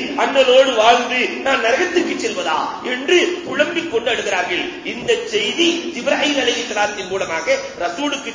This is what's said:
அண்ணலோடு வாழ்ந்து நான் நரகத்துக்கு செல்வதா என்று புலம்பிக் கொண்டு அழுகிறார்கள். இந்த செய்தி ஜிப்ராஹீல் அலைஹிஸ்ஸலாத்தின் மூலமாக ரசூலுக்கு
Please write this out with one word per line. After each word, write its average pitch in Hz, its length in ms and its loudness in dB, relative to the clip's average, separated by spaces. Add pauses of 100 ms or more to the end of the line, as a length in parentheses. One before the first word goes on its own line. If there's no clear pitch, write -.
(180)
அண்ணலோடு 262 580 4
வாழ்ந்து 247 540 4
நான் 254 360 0
நரகத்துக்கு 330 520 0
செல்வதா 165 640 -2
என்று 285 640 0
புலம்பிக் 320 480 -2
கொண்டு 233 200 0
அழுகிறார்கள். 180 760 -2
இந்த 233 280 -2 (120)
செய்தி 240 720 0
ஜிப்ராஹீல் 269 440 0
அலைஹிஸ்ஸலாத்தின் 208 680 -2
மூலமாக 180 500 -2 (200)
ரசூலுக்கு 269 560 -4